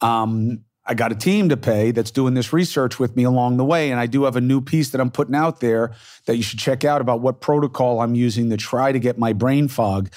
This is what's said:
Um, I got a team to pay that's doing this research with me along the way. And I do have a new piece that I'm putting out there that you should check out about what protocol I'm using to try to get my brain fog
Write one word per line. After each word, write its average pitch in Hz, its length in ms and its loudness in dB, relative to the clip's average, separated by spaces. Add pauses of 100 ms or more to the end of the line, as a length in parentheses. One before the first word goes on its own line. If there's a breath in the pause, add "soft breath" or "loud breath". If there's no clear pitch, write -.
Um, 113 640 0 (200)
I - 100 -4
got 113 180 -2
a - 20 -6
team 190 360 2
to 131 60 2
pay 110 360 0
that's 113 180 -2
doing 131 240 0
this 123 180 -2
research 156 460 0
with 120 160 -2
me 123 80 0
along 123 340 2
the 127 80 2
way. 151 280 0
And 123 80 -2
I 117 60 0
do 135 180 0
have 127 100 0
a 127 60 0
new 131 200 2
piece 139 300 0
that 131 100 -2
I'm 127 120 0
putting 143 240 -2
out 160 240 0
there 117 340 0 (320 loud breath)
that 127 80 0
you 117 80 0
should 110 160 -8
check 131 260 -2
out 147 160 2
about 120 200 -2
what 127 200 -2
protocol 131 600 0
I'm 117 160 0
using 117 340 0
to 110 60 0
try 127 340 0
to 135 80 0
get 120 180 0
my 113 160 0
brain 135 360 2
fog 98 480 -2